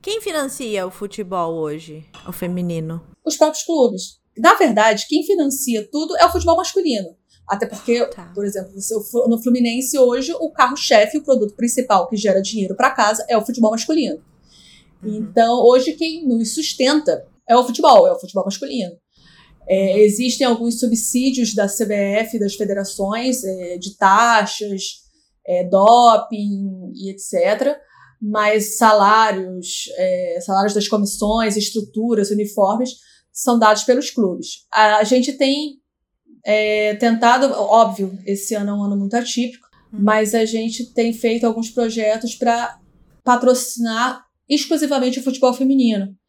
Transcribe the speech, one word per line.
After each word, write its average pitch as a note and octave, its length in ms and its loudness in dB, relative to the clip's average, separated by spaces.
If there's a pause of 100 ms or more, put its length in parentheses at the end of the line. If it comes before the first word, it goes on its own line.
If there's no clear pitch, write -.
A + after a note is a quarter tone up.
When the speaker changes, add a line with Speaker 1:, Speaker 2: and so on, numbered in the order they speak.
Speaker 1:
Quem G#4+ 200 -6
financia G#3+ 640 -6
o F#3 60 -10
futebol F#3 600 -8
hoje, D#3 520 -10 (220)
o F3+ 60 -14
feminino? E3+ 680 -6 (240)
Speaker 2:
Os D4+ 120 -6
próprios - 260 0
clubes. A#3+ 560 -2 (180)
Na D#4+ 160 6
verdade, A3 540 2
quem D#4 160 0
financia C4+ 680 -2
tudo D#4+ 280 -6
é E4+ 80 6
o E4+ 60 4
futebol E4 260 2
masculino. D#4 580 -4 (320)
Até G3+ 180 -4
porque, A#3 420 -2
Speaker 1:
Tá. F3 280 -16
Speaker 2:
por G3+ 100 -4
exemplo, G3 360 -8
se A3+ 120 -8
eu G#3+ 80 -4
for A#3 280 -2
no A3+ 120 2
Fluminense B3 560 0
hoje, C4 360 2
o D#4+ 180 -6
carro-chefe, B3 680 2
o D4 60 -6
produto G#3+ 320 0
principal A3 540 0
que A3 80 -4
gera G3 240 2
dinheiro G3 340 -6
pra B3+ 160 0
casa A3 380 0
é A#3 80 2
o G#3+ 80 -2
futebol A3+ 260 0
masculino. B3 500 -4 (800)
Speaker 1:
Uhum. G#3+ 140 -8
Speaker 2:
Então, A#3 500 0
hoje C4 280 4
quem D#4+ 340 -6
nos A3+ 260 -2
sustenta D4+ 720 -2 (220)
é A3+ 80 4
o B3 80 6
futebol, B3 420 6
é F#3 60 4
o F3 80 -2
futebol F#3 240 -6
masculino. G3 520 -8 (720)
É, F#3+ 260 2
Speaker 1:
Uhum. G3+ 60 2
Speaker 2:
existem A#3 460 4
alguns A#3 340 0
subsídios B3 760 0
da G3+ 140 0
C A3 160 -4
B G#3 80 -4
F, G#3 460 -2
das G3+ 160 -2
federações, G3+ 880 -4
é, F3+ 340 -8
de F#3 200 -12
taxas, G#3 1040 0 (460)
é, F3+ 160 -2
doping G3+ 1300 4
e F#3+ 160 -12
et G3 100 -14
cetera, G#3+ 600 0 (460)
mas G#3 520 0
salários, G3+ 1200 2
é, F3+ 420 -2
salários G3 340 0
das G#3 140 0
comissões, G#3+ 720 0
estruturas, G#3+ 720 -2
uniformes, G#3 600 0 (420)
são A#3 260 0
dados G#3+ 240 4
pelos C4 260 0
clubes. - 640 -4
A, G#3+ 260 4
a G#3+ 40 4
gente B3+ 300 0
tem, C#4 480 -2 (640)
é, G#3+ 500 0
tentado, A#3+ 560 2
óbvio, G3 720 2
esse G3+ 300 -6
ano G3+ 140 -4
é G3+ 40 -4
um G3+ 100 -4
ano G3+ 120 -2
muito G3 180 -4
atípico, A#3+ 540 -4 (240)
Speaker 1:
Uhum. G#3 120 -12
Speaker 2:
mas G#3+ 300 2
a A3+ 120 2
gente A3+ 480 -6
tem A#3 180 0
feito A3+ 340 -2
alguns A3+ 240 -2
projetos A3+ 640 -2
pra A#3 460 -4 (460)
patrocinar B3 1000 0 (240)
exclusivamente C#4 720 -2
o B3+ 40 -12
futebol B3+ 300 0
feminino. B3 600 0 (140)